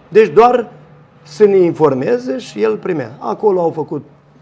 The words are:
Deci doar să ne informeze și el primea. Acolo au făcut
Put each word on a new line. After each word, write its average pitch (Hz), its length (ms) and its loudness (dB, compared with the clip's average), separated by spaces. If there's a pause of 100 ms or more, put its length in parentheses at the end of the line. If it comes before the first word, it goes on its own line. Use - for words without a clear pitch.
Deci 202 240 4
doar 240 380 2 (520)
să - 220 -2
ne 196 120 4
informeze 180 840 0
și 208 240 -10
el 220 140 0
primea. 147 420 -6
Acolo 180 420 -2
au 165 100 0
făcut 151 340 -8 (380)